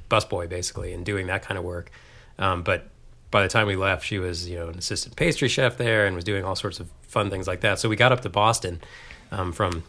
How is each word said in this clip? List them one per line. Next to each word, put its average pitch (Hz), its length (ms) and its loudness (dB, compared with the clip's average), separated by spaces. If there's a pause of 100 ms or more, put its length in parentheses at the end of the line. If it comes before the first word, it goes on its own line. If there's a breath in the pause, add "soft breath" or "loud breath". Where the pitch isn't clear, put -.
(100)
busboy 101 380 0
basically, 90 440 -6
and 87 140 -8
doing 95 220 -2
that 95 140 -2
kind 98 160 -6
of 87 60 -4
work. 87 260 -8 (480 soft breath)
Um, 92 240 2
but 87 260 0 (420)
by 101 120 6
the 95 60 2
time 110 200 4
we 95 80 2
left, 95 280 2
she 104 140 -4
was, 87 300 -4
you 87 100 -8
know, 85 100 -6
an 85 100 -10
assistant - 380 -6
pastry 151 320 2
chef 131 300 2
there 113 280 4
and 95 100 0
was 85 80 -6
doing 98 200 0
all 95 120 -4
sorts - 240 -6
of 87 80 -12 (140)
fun 101 280 -2
things 92 160 -4
like 92 140 -2
that. 101 180 2
So 117 100 0
we 110 80 0
got 123 160 6
up 120 100 2
to - 60 -4
Boston 101 520 2 (500 loud breath)
um, 92 220 -4
from, 87 360 0